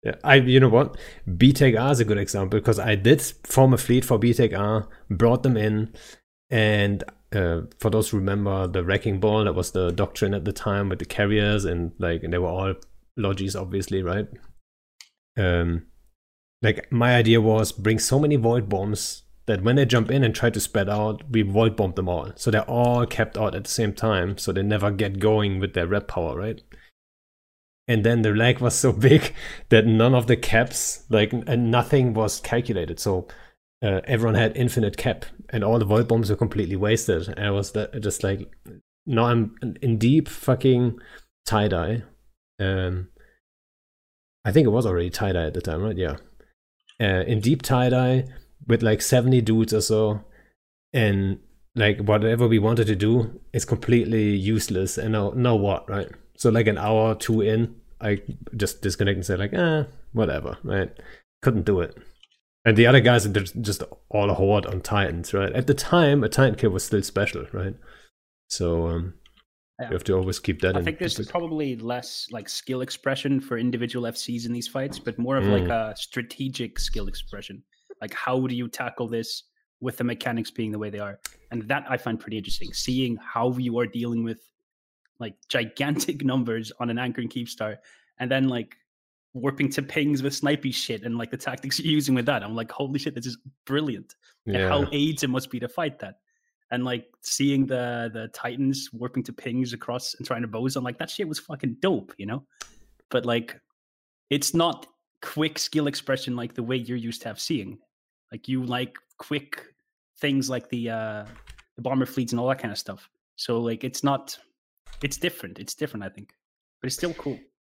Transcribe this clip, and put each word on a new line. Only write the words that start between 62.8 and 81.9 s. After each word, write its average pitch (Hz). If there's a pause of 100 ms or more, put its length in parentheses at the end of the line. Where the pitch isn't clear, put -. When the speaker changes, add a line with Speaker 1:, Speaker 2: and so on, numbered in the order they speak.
Speaker 1:
other 131
guys 117
are 107
just, 98
just 104 (260)
all 101
a 95
horde 98
on 92
Titans, 95
right? 98
At 123
the 143
time, 143
a 107
Titan 127
kill 110
was 92
still 104
special, -
right? 98 (720)
So, 82
um, 85 (640)
Speaker 2:
Yeah. 123
Speaker 1:
you 113
have 113
to 98
always 92
keep 85
that 92
Speaker 2:
I 92
Speaker 1:
in 87
Speaker 2:
think 151
there's 175
Speaker 1:
perspective. 117
Speaker 2:
probably 156
less, 120
like, 110
skill -
expression 135
for 123
individual 120
F 117
Cs 120
in 117
these 120
fights, 139
but -
more 127
of, 131
like, 101
Speaker 1:
Mm. 110
Speaker 2:
a 104
strategic 127
skill -
expression. - (380)
Like, 107
how 131
do 123
you 120
tackle 120
this 113 (360)
with 123
the 123
mechanics 117
being 110
the 104
way 107
they 101
are? 101 (320)
And 113
that 139